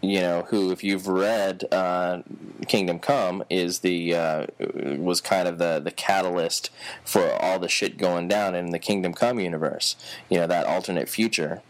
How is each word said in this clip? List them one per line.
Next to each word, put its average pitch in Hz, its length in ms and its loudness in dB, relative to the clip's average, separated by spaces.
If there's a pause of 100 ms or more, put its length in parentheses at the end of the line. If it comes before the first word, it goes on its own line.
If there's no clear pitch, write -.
you 98 180 2
know, 87 300 2
who, 95 220 2
if 90 120 -4
you've 98 240 0
read, 98 640 2
uh, 90 500 0 (460)
Kingdom 90 320 2
Come, 98 500 0
is 90 300 0
the, 87 360 0
uh, 80 320 0 (520)
was 87 220 0
kind 92 260 2
of 85 100 -2
the, 82 220 2
the 76 120 -4
catalyst 90 800 0 (340)
for 87 280 2 (100)
all 95 160 2
the 87 120 -4
shit - 280 0
going 87 300 0
down 98 260 2
in 87 180 -2
the 87 60 -2
Kingdom 92 360 0
Come 120 260 2
universe, 80 560 -2 (340)
you 92 80 4
know, 85 80 2
that 85 220 2
alternate 87 420 -2
future. 95 600 -2